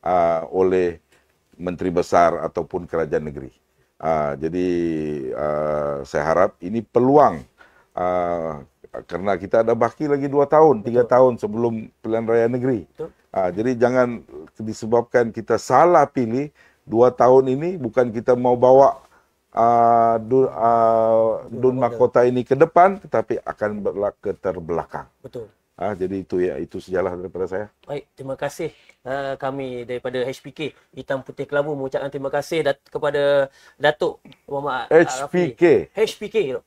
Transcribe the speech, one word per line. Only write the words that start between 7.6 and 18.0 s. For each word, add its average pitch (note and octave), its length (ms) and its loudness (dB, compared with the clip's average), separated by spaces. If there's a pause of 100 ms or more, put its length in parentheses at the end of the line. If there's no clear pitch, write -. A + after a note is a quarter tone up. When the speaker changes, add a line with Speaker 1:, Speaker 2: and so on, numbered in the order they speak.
Speaker 1:
ah, F2 640 -4 (460)
kerana F#2 320 -4
kita G2 240 0
ada A2+ 100 2
baki A#2 380 -2
lagi C#3+ 160 -2
dua C#3+ 240 0
tahun, D3+ 320 6
tiga A#2+ 240 2
Speaker 2:
Betul. A2 80 0
Speaker 1:
tahun B2+ 240 6
sebelum A#2 340 -2 (300)
pilihan A2 240 -4
raya A#2 240 2
negeri. B2 400 -2
Speaker 2:
Betul. D#3+ 180 -12 (220)
Speaker 1:
Ah, F#2+ 240 -2
jadi, A#2+ 240 -2
jangan A#2+ 480 0 (320)
disebabkan A#2 720 -2
kita A2 320 -4
salah D3+ 480 4
pilih C3 400 -4 (320)
dua B2 320 2
tahun C3 400 4
ini, E3+ 240 -6
bukan B2 320 -2